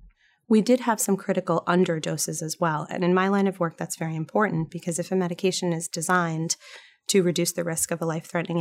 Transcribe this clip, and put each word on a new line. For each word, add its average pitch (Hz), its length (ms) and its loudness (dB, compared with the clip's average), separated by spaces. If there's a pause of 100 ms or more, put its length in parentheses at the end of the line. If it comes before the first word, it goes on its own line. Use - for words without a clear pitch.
(480)
We 220 120 6
did 247 200 4
have 220 200 0
some 196 160 2
critical 180 500 0
underdoses 165 760 0
as 160 180 -8
well, 156 300 0
and - 120 -4
in 175 120 4
my 185 140 4
line 196 180 4
of 190 120 -2
work, 165 200 -2
that's - 180 -6
very 160 200 -4
important 160 540 0
because 170 280 -6
if 170 120 -6
a 190 60 0
medication 180 560 0
is 165 160 -4
designed 165 680 -2 (520)
to 196 140 4
reduce 170 300 0
the 175 120 -4
risk 165 260 -4
of 165 120 -2
a 165 40 -2
life-threatening 165 540 -2